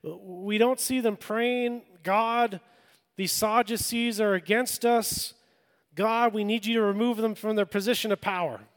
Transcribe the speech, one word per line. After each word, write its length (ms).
We 540
don't 240
see 180
them 160
praying, 680
"God, 560
these 160
Sadducees 880
are 140
against 500
us. 520
God, 380
we 120
need 200
you 100
to 60
remove 360
them 180
from 220
their 80
position 480
of 80
power." 400